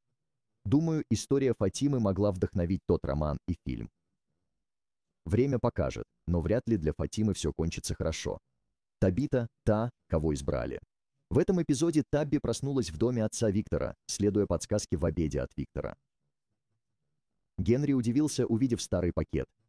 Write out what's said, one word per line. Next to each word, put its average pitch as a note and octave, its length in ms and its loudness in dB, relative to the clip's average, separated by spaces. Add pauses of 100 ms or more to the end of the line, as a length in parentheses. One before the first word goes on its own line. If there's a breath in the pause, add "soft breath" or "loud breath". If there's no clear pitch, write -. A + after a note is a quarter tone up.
(640)
Думаю, D#3 460 2
история C3 440 2
Фатимы C3 460 0
могла G2+ 320 2
вдохновить F2+ 560 -2
тот F2 160 2
роман D2 340 0 (120)
и F2 160 -2
фильм. A1+ 240 -6 (1400)
Время A#2+ 340 2
покажет, C#2 460 -2 (200)
но E2+ 140 0
вряд G2+ 300 0
ли A2 80 4
для D2+ 160 0
Фатимы G2+ 400 -2
все D2+ 180 -2
кончится - 420 -4
хорошо. - 460 -4 (600)
Табита — A#2 500 2 (160)
та, A2 260 2 (160)
кого D#2 260 2
избрали. C2 460 -4 (500)
В A2 80 2
этом F3+ 240 2
эпизоде D3+ 480 2
Табби D3 280 0
проснулась C3 540 -2
в - 60 -10
доме A#2 280 0
отца G#2+ 260 0
Виктора, F2+ 440 -2 (120)
следуя G2+ 380 2
подсказке F#2+ 500 -2
в D2 80 -2
обеде D2+ 380 0
от B1+ 160 -8
Виктора. - 400 -8 (1600)
Генри C3+ 360 2
удивился, B2+ 520 0
увидев A#2 360 0
старый F2 320 0
пакет, D2+ 340 -2 (220)